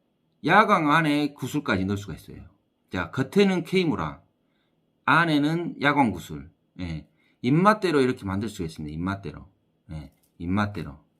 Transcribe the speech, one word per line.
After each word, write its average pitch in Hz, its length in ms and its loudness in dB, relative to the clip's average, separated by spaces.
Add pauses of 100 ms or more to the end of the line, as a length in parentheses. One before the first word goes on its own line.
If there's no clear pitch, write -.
(440)
야광 185 480 4
안에 147 400 2
구슬까지 127 540 -2
넣을 101 100 -2
수가 85 180 -10
있어요. - 280 -18 (480)
자, 87 200 -4
겉에는 185 540 2
케이무라, 104 600 -2 (800)
안에는 160 800 2
야광 139 300 2
구슬. 80 380 -12 (300)
예. 82 260 -8 (360)
입맛대로 170 580 4
이렇게 127 240 0
만들 98 240 -4
수가 95 160 -8
있습니다. 80 300 -10
입맛대로. 87 520 -8 (440)
예. 76 220 -14 (260)
입맛대로. 90 600 -4 (220)